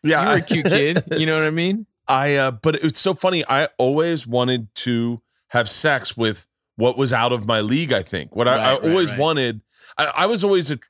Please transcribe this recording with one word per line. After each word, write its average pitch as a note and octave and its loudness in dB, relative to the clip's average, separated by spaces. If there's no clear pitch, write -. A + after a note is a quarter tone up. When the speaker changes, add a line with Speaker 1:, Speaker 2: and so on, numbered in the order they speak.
Speaker 1:
Yeah. D3+ 2
Speaker 2:
You C#3+ 2
were D3 4
a E3+ 2
cute E3 -2
kid. D#3 2
Speaker 1:
<laughs> D#3+ -4
Speaker 2:
You D#3 0
know D#3+ 0
what D#3 2
I D#3 0
mean? F#3 -2
Speaker 1:
I, C#3 2
uh, C3+ 2
but D3+ -2
it - -6
was D#3 0
so F#3+ 0
funny. F#3 0
I C#3+ 2
always D3 0
wanted B2 -2
to A#2 -4
have A#2+ 0
sex - -2
with A2 -2
what A#2+ 2
was C3 0
out A#2+ 2
of A2 -4
my A2+ 0
league, B2+ 0
I F#2+ 0
think. E2 -8
What A#2+ 2
I, C3 4
Speaker 2:
Right, - 0
Speaker 1:
I C3 4
Speaker 2:
right, - -4
Speaker 1:
always F3 2
Speaker 2:
right. A#2 -8
Speaker 1:
wanted, C3+ 0
I, D3 0
I E3+ 2
was G#3 0
always F#3 2
a C3+ -4